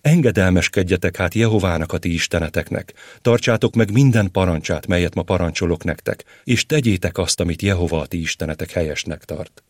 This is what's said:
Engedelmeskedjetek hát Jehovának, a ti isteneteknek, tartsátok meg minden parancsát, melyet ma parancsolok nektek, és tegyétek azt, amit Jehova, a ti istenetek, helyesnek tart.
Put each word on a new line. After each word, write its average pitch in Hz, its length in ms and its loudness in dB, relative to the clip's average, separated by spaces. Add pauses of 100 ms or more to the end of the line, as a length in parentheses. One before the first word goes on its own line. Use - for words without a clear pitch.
Engedelmeskedjetek 95 1120 2
hát 92 180 -2
Jehovának, 95 600 0
a 82 40 -4
ti 85 160 -2
isteneteknek, - 800 -4 (280)
tartsátok 117 540 2
meg 110 160 2
minden 113 400 4
parancsát, 85 560 -2
melyet 87 280 0
ma 85 80 -2
parancsolok 85 600 -2
nektek, - 400 -6 (200)
és 120 220 0
tegyétek 110 520 0
azt, - 220 -2
amit 87 220 -2
Jehova, 87 380 -2
a 71 60 -6
ti 87 140 -8
istenetek, 80 520 -6
helyesnek 78 540 -6
tart. - 440 -14